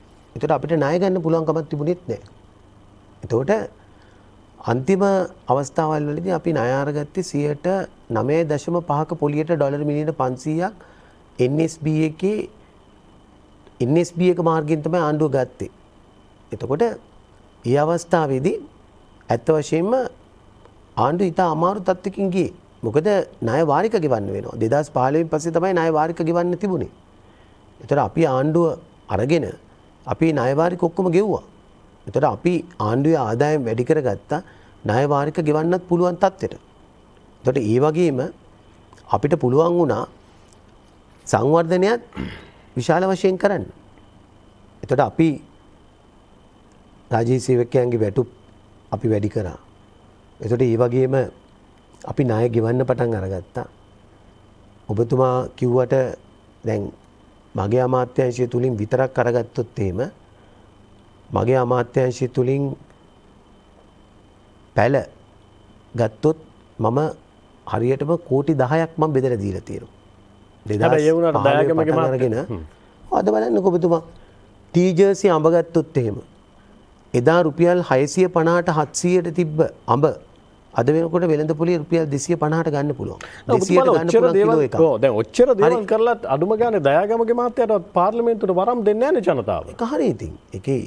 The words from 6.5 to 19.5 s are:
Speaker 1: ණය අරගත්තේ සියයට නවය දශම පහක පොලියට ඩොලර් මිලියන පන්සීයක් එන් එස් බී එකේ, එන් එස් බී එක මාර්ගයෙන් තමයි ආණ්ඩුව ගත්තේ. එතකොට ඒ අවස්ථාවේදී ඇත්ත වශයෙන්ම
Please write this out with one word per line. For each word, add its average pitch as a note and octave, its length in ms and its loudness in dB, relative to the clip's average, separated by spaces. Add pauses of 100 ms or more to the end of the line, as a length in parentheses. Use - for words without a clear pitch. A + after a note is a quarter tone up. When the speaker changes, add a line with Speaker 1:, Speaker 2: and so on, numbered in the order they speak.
Speaker 1:
ණය B2 220 0
අරගත්තේ D3 500 -4
සියයට D3 440 -4 (400)
නවය A#2 380 0
දශම D3+ 340 -4
පහක D#3 400 -4
පොලියට D3 320 -2
ඩොලර් C#3+ 320 0
මිලියන D3 300 -2
පන්සීයක් D#3 640 -4 (640)
එන් C3 200 0
එස් D#3+ 180 -2
බී D#3 280 0
එකේ, F#3 440 -4 (1300)
එන් B2+ 200 0
එස් E3+ 140 0
බී F3+ 200 2
එක E3+ 80 -2
මාර්ගයෙන් D#3+ 420 0
තමයි E3 180 -2
ආණ්ඩුව D3+ 320 0
ගත්තේ. B2+ 380 -4 (840)
එතකොට A#2+ 320 -4 (840)
ඒ B2 120 2
අවස්ථාවේදී D#3+ 800 0 (720)
ඇත්ත A#2 180 -2
වශයෙන්ම D#3+ 460 0 (1040)